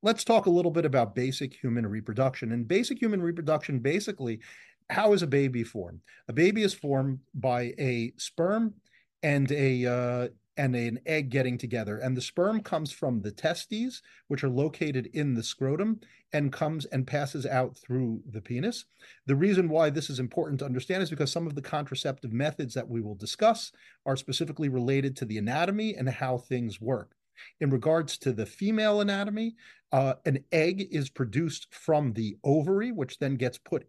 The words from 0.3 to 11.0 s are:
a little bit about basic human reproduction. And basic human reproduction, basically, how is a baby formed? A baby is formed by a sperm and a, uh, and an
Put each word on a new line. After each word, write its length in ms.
a 60
little 200
bit 140
about 300
basic 380
human 320
reproduction. 640
And 160
basic 320
human 220
reproduction, 580
basically, 600
how 240
is 80
a 60
baby 360
formed? 380
A 60
baby 300
is 100
formed 460
by 440
a 400
sperm 560
and 300
a, 340
uh, 420
and 180
an 300